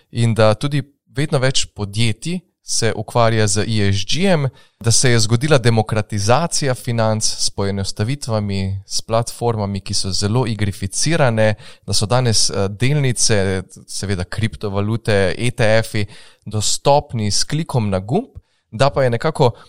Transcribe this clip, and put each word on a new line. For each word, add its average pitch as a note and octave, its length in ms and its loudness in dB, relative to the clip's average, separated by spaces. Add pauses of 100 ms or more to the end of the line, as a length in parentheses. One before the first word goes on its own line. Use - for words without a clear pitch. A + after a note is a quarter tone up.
in A#2 260 2
da G#2+ 200 4
tudi C#3+ 280 -2 (260)
vedno D3+ 300 -2
več C3 280 -2
podjetij A2+ 720 -4 (200)
se - 320 -2
ukvarja A2+ 540 0
z G2+ 140 0
E G2+ 320 0
S G2+ 120 0
G-jem, D#3+ 440 0 (300)
da A#2 120 -2
se B2 200 4
je A#2 100 4
zgodila A#2+ 380 2
demokratizacija A2+ 1160 0
financ A2 500 -2
s - 260 -2
poenostavitvami, G2 1300 -2
s - 160 -4
platformami, A2 800 -2
ki - 140 -6
so F#2+ 160 -2
zelo G#2 340 0
igrificirane, A2 1080 0 (280)
da G2+ 100 -6
so G#2 140 0
danes, A#2+ 440 2
eh, G2 180 -2
delnice, G#2 960 0 (220)
seveda F#2+ 400 -6
kriptovalute, G#2 1120 -2
E A#2+ 140 -2
T - 120 -2 (160)
F-i A2 280 -2 (400)
dostopni G#2+ 840 0
s - 140 2
klikom C3 460 -2
na F#2+ 100 0
gumb, C#3 260 -2 (460)
da A#2+ 180 2
pa C#3 120 0
je B2+ 80 2
nekako C3 400 0 (180)